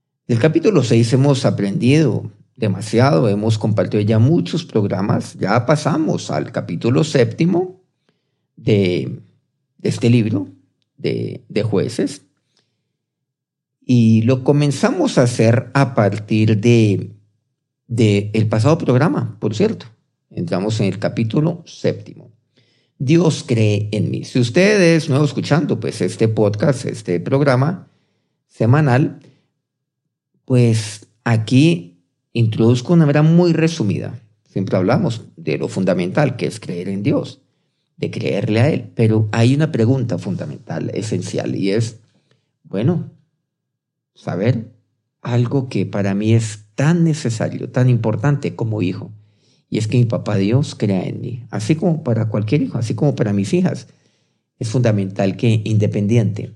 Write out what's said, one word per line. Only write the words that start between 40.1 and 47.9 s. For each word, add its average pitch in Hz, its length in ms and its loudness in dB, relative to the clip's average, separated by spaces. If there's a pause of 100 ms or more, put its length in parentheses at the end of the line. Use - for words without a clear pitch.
fundamental, 80 760 -8
esencial, 69 640 -6
y 92 160 -2
es, 113 300 -2 (640)
bueno, 135 480 -4 (1000)
saber 104 600 -4 (500)
algo 123 460 -2
que 98 180 -4
para 98 280 -4
mí 107 180 0
es 113 320 0 (100)
tan 165 300 2
necesario, 123 640 -4
tan 127 180 2
importante 110 680 0